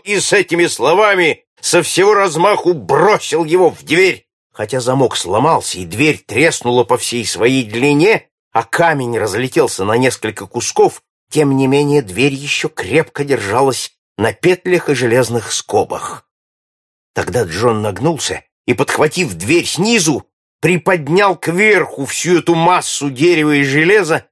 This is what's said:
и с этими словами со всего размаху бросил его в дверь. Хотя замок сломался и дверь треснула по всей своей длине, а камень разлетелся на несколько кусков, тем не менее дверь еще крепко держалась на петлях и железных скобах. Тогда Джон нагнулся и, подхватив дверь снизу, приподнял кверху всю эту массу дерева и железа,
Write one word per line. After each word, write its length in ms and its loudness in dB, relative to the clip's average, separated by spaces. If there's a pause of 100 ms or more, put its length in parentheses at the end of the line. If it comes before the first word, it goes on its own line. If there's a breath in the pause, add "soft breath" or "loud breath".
и 160 -2
с 140 -4
этими 320 2
словами 800 2 (160)
со 220 2
всего 300 2
размаху 600 2
бросил 720 0
его 240 4
в 140 -12
дверь. 440 0 (240)
Хотя 280 -6
замок 360 0
сломался 640 0
и 60 -8
дверь 340 -2
треснула 640 0
по 140 0
всей 280 -4
своей 380 0
длине, 680 2 (220)
а 120 0
камень 540 -2
разлетелся 680 -2
на 140 0
несколько 480 -2
кусков, 560 -2 (300)
тем 260 2
не 80 2
менее 380 2
дверь 300 0
еще 360 -6
крепко 540 -4
держалась 720 -2 (220)
на 160 0
петлях 560 0
и 60 2
железных 560 0
скобах. 760 -6 (840)
Тогда 300 -2
Джон 380 -2
нагнулся 640 -4 (220)
и, 80 0
подхватив 600 -2
дверь 300 0
снизу, 640 0 (320)
приподнял 760 0
кверху 720 0
всю 340 0
эту 160 0
массу 540 0
дерева 460 2
и 80 2
железа, 680 2